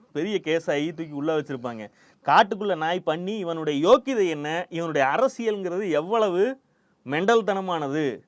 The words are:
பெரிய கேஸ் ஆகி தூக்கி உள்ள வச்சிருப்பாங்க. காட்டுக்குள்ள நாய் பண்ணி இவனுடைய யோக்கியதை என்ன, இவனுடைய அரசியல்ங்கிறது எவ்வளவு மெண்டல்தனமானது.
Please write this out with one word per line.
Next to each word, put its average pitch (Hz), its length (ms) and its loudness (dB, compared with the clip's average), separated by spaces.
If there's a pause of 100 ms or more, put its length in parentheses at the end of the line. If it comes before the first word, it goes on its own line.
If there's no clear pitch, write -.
(180)
பெரிய 190 280 -2
கேஸ் 165 280 0
ஆகி 143 120 0 (140)
தூக்கி 147 220 -10
உள்ள 160 160 0
வச்சிருப்பாங்க. 123 460 -8 (420)
காட்டுக்குள்ள 196 580 4
நாய் 175 260 -2
பண்ணி 180 260 -4 (100)
இவனுடைய 160 300 -2 (120)
யோக்கியதை 240 480 4
என்ன, 147 180 -4 (240)
இவனுடைய 151 280 0 (100)
அரசியல்ங்கிறது 214 720 -2 (160)
எவ்வளவு 196 420 2 (640)
மெண்டல்தனமானது. 180 1000 0 (220)